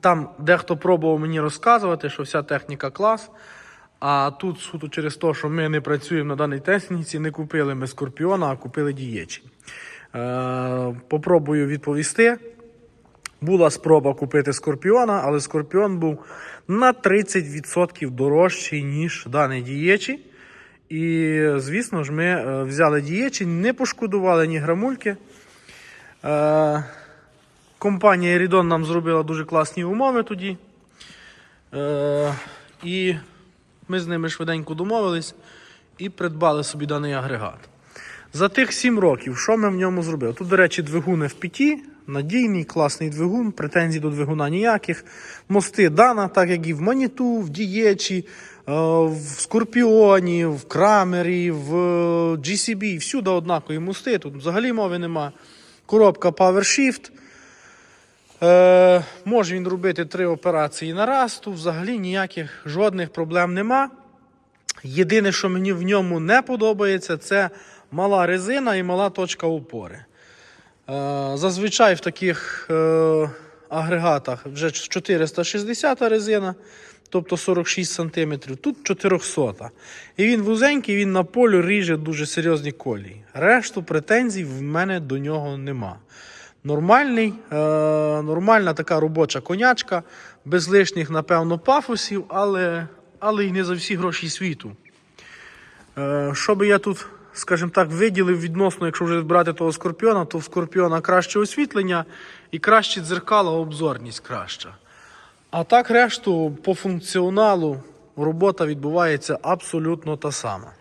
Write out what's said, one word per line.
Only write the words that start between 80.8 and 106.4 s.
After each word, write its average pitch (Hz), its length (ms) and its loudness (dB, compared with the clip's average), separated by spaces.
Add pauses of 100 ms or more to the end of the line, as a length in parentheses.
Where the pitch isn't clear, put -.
він 196 160 0
на 185 120 2
полю 214 380 2
ріже 175 340 0
дуже 151 300 -6
серйозні 151 460 -2
колії. 104 520 -10 (100)
Решту 202 480 0
претензій 190 640 0
в 135 180 -8
мене 175 380 -2
до 135 180 -6
нього 143 380 -6
нема. 127 400 -8 (680)
Нормальний, 214 680 2 (180)
е, 151 40 -4 (680)
нормальна 175 520 2
така 156 260 0
робоча 156 400 0
конячка, 196 640 0 (420)
без 160 240 0
лишніх, 175 420 2
напевно, 165 480 0
пафосів, 202 720 0
але, 185 580 -2 (320)
але 208 260 0
й 190 80 -2
не 185 120 -2
за 180 100 -2
всі 180 220 -6
гроші 170 320 -4
світу. 151 440 -8 (1300)
Е, 143 360 -2
що 208 200 2
би 196 120 2
я 202 120 6
тут, 202 280 -4 (260)
скажімо 175 420 -2
так, 170 160 2
виділив 180 500 2
відносно, 175 460 -2
якщо 165 180 -4
вже 170 180 0
брати 170 300 2
того 160 200 -2
Скорпіона, 180 520 0
то 156 140 -8
в 151 60 -8
Скорпіона 170 560 0
краще 180 380 2
освітлення 202 640 -2 (460)
і 165 80 -8
краще 208 420 4
дзеркало, 180 600 0
обзорність 147 600 -6
краща. - 480 -12 (840)
А 165 140 -4
так 240 260 4
решту 185 760 2